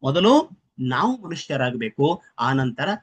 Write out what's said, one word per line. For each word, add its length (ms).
ಮೊದಲು 460
ನಾವು 420
ಮನುಷ್ಯರಾಗಬೇಕು, 1000
ಆನಂತರ 500